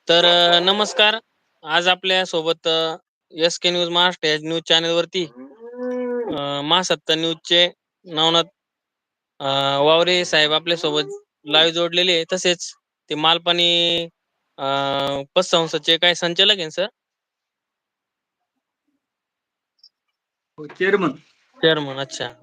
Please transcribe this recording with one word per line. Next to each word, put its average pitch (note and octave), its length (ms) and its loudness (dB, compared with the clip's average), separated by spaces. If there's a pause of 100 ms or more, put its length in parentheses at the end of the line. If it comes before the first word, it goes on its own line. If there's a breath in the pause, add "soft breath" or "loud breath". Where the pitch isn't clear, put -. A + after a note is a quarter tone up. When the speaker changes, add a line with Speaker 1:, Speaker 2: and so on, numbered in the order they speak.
Speaker 1:
तर, E3+ 160 6
अ, F3 340 4
नमस्कार. G#3 560 2 (480)
आज E3 240 0
आपल्या F#3 380 0
सोबत, E3 420 -2
अ, D#3+ 280 -2 (360)
एसके E3+ 400 -2
न्यूज F3 180 0
महाराष्ट्र F3 380 0
या D3+ 100 2
न्यूज D#3+ 240 -4
चॅनलवरती, E3+ 640 0 (1120)
अ, C#3+ 240 -4
महासत्ता D#3+ 540 0
न्यूजचे E3 560 0 (320)
नवनाथ, E3 400 0 (960)
अ, C#3 400 -2
वावरे E3+ 460 2
साहेब D3+ 260 2
आपल्यासोबत D#3 520 -2 (420)
लाईव्ह D#3 260 2
जोडलेले E3+ 400 0
आहे. E3 220 0
तसेच F3+ 400 -2 (360)
ते D3+ 60 -6
मालपाणी, E3+ 880 0 (540)
अ, C#3 80 -8 (680)
पतसंस्थेचे E3 640 0
काय F3 160 2
संचालक F3+ 400 0
आहे G3 100 -6
ना D#3 60 -10
सर? F3 180 -4 (3750)
Speaker 2:
हो, D3+ 80 -14
चेअरमन. F#3 460 0 (500)
Speaker 1:
चेअरमन, D3+ 360 0
अच्छा. C3+ 320 -8 (140)